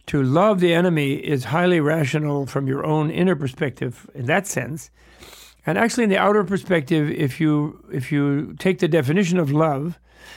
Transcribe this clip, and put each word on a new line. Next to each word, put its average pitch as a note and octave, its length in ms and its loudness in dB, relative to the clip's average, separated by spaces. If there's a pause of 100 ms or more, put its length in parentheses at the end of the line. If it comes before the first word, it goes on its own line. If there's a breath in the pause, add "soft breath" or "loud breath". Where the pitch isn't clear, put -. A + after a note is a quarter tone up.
to C#3+ 160 0
love F3+ 360 4
the F3 140 4
enemy E3 420 2
is C3+ 300 -2
highly F3 340 2
rational D3 680 0
from C#3 200 -4
your C3+ 180 -4
own D#3 260 0
inner F3+ 240 2
perspective C3 800 -6
in C3 100 -8
that F#3 220 0
sense. B2+ 420 -8 (760 loud breath)
And E3+ 120 0
actually, A3+ 280 2
in G#3 40 2
the F#3+ 80 4
outer G3+ 260 4
perspective, D#3+ 680 0
if C#3 280 -4
you, D3+ 520 0
if C3 200 -6
you C#3+ 460 -2
take F#3 220 0
the F3 80 0
definition E3 500 2
of D3 140 0
love D3+ 480 0 (380 loud breath)